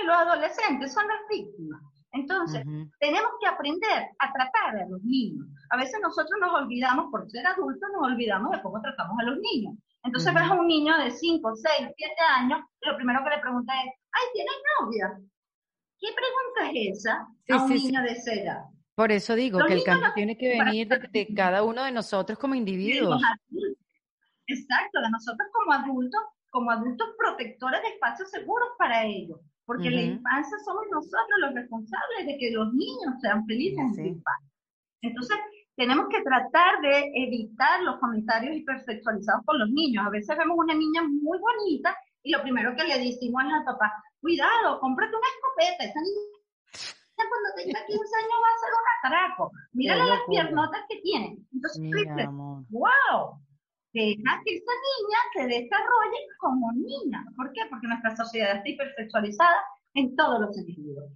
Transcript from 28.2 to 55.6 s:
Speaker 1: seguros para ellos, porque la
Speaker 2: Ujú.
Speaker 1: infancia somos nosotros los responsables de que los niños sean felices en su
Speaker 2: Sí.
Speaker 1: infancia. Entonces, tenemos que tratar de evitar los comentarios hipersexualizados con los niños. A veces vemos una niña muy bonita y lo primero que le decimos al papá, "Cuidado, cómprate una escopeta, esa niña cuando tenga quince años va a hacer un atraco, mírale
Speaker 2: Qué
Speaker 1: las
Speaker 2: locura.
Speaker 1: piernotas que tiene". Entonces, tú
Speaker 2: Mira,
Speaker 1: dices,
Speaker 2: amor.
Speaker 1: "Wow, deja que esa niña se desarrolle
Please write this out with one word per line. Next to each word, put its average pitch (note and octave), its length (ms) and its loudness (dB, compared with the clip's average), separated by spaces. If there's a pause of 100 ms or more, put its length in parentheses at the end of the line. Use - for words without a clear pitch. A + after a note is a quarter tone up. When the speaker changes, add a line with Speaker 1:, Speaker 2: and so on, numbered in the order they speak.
Speaker 1:
seguros A#4+ 460 -2
para A#3 300 2
ellos, E3+ 320 -6 (260)
porque B3 260 -2
la B3 120 2
Speaker 2:
Ujú. - 160 0
Speaker 1:
infancia C#4 460 -2
somos G4 260 -4
nosotros G4+ 480 0
los C4+ 160 0
responsables A#3+ 720 -6
de C#4+ 120 -4
que A#3+ 120 -2
los A3 240 -2
niños F#4 480 0
sean G#3+ 240 2
felices D4+ 320 -2
en B3+ 160 0
su E3 80 -6
Speaker 2:
Sí. D#3+ 60 -2
Speaker 1:
infancia. - 420 -6 (520)
Entonces, B3 340 -4 (400)
tenemos C4+ 340 2
que G#4 120 2
tratar E4+ 600 4
de C#4+ 320 4
evitar B3+ 680 0
los D4 180 -2
comentarios A#3 560 0
hipersexualizados A3 880 -2
con D4+ 120 4
los G#3+ 120 2
niños. B3+ 360 2
A G3+ 40 0
veces G#3+ 260 -2
vemos E4 220 2
una D#4+ 160 4
niña D#4 300 2
muy D4 340 0
bonita G4 580 0 (260)
y C4+ 100 -4
lo C#4+ 100 2
primero B3 340 0
que D#4+ 80 0
le C#4+ 140 0
decimos B3 440 -2
al D4+ 220 0
papá, B3 280 0 (280)
"Cuidado, E4+ 600 2
cómprate C4 360 0
una A#4+ 180 0
escopeta, F4 500 0
esa - 160 -6
niña G4+ 200 -2 (960)
cuando A4+ 400 0
tenga G#4+ 300 -4
quince G#4+ 320 -2
años A4+ 260 2
va A4+ 60 8
a A4+ 80 2
hacer A#4 160 -2
un A4+ 120 2 (120)
atraco, E4 540 0 (200)
mírale F4 300 2
Speaker 2:
Qué B4 60 6
Speaker 1:
las A#4+ 100 6
Speaker 2:
locura. F#4 240 2
Speaker 1:
piernotas D#4 460 0
que G#4+ 120 -6
tiene". D#4 380 -2 (140)
Entonces, D#4 280 -6
tú - 20 -
Speaker 2:
Mira, D#3+ 320 -2
Speaker 1:
dices, C#3+ 140 -2
Speaker 2:
amor. C#3+ 400 -10
Speaker 1:
"Wow, E4+ 720 2 (540)
deja G#3+ 380 0 (120)
que G#4+ 120 -2
esa A#4+ 180 -2 (120)
niña A4+ 320 0 (160)
se E4+ 120 -2
desarrolle G#4+ 760 2 (200)